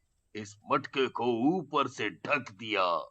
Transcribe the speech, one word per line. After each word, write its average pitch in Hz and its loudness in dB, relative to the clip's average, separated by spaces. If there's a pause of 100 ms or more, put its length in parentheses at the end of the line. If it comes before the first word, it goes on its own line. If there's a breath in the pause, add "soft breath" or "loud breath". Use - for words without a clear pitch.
(360)
इस 107 -12 (160)
मटके 135 2
को - -4 (320)
ऊपर 147 0
से 117 -4
ढक 127 -4
दिया। 92 0